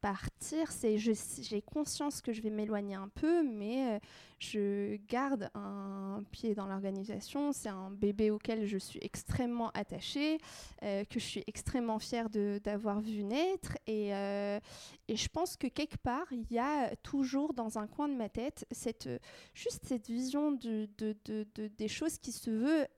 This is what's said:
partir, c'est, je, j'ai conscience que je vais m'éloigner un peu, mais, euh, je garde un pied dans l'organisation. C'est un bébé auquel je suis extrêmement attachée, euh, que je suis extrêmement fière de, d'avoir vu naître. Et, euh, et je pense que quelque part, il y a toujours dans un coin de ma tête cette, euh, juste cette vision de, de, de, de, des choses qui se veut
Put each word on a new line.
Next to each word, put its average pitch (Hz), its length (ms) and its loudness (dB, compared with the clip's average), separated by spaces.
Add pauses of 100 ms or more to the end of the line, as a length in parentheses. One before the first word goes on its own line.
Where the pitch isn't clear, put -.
partir, 294 720 0
c'est, 214 240 4
je, 220 160 4 (300)
j'ai 208 180 -2
conscience - 600 -2
que 240 100 -2
je 220 80 -4
vais 220 80 0
m'éloigner 208 460 0
un 190 140 -6
peu, 330 340 4
mais, 233 540 2
euh, - 20 0 (400)
je 202 580 0 (100)
garde 254 480 0
un 196 760 -6
pied 220 240 0
dans 202 120 -4
l'organisation. 196 880 -2
C'est - 160 -4
un 190 220 -8
bébé 208 400 4
auquel 220 340 0
je 202 140 0
suis - 240 -8
extrêmement 240 720 0
attachée, 285 640 0 (440)
euh, 202 220 0
que 220 160 -4
je - 60 -6
suis - 200 -4
extrêmement 226 520 0
fière 226 320 -2
de, 202 340 2
d'avoir 208 380 0
vu 214 200 0
naître. 311 540 2 (100)
Et, 214 280 2
euh, 202 440 0 (500)
et 220 80 2
je - 120 0
pense - 300 0
que - 80 0
quelque 294 320 -2
part, 262 340 0
il 233 180 -4
y 233 80 2
a 269 440 2
toujours 277 500 2
dans 226 240 -2
un 214 100 -2
coin 294 220 0
de 285 60 2
ma 226 160 0
tête 247 400 -2
cette, - 380 -4
euh, - 100 -2 (340)
juste - 320 -6
cette 240 240 0
vision 262 440 2
de, 226 440 0
de, 214 180 0 (120)
de, 214 280 -2
de, 214 220 -4
des 214 120 0
choses 311 280 0
qui - 160 -8
se - 160 -6
veut 269 380 4 (120)